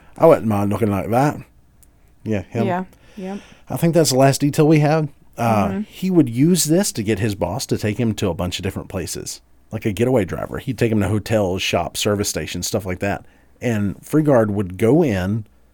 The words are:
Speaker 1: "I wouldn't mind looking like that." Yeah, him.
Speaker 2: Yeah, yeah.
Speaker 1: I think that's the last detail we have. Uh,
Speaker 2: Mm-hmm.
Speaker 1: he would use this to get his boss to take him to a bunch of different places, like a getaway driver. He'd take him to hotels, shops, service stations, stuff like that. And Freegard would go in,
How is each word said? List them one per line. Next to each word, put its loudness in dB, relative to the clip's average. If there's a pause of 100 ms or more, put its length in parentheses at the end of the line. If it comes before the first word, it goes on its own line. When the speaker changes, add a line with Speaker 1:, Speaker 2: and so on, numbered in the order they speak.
(180)
Speaker 1:
"I 4
wouldn't 6
mind 0
looking 0
like -2
that." 2 (840)
Yeah, -4
him. -4
Speaker 2:
Yeah, -2 (320)
yeah. -10 (320)
Speaker 1:
I -6
think 0
that's 4
the 0
last 4
detail 2
we 6
have. 2 (280)
Uh, 2
Speaker 2:
Mm-hmm. -4
Speaker 1:
he -6
would 4
use 2
this 0
to -6
get 0
his -2
boss -4
to -2
take -2
him 0
to -2
a -2
bunch -4
of -8
different -6
places, -10 (320)
like -6
a 0
getaway 2
driver. -6
He'd -6
take 2
him 2
to 0
hotels, 0
shops, -2
service 0
stations, -6
stuff -4
like -6
that. -4 (340)
And -2
Freegard 2
would -4
go 4
in, -2 (260)